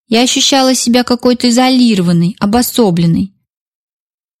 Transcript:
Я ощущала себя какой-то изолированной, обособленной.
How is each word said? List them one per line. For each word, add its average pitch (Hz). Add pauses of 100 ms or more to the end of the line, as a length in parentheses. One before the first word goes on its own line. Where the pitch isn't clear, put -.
Я 226
ощущала 262
себя 247
какой-то 247
изолированной, 226
обособленной. 196 (1080)